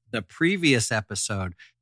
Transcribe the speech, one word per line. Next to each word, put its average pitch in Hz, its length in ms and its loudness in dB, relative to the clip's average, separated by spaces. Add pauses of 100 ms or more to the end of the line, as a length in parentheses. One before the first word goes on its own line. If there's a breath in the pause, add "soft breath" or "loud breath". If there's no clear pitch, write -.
(120)
the 110 100 -4
previous 165 680 2
episode. 98 640 -4 (280 soft breath)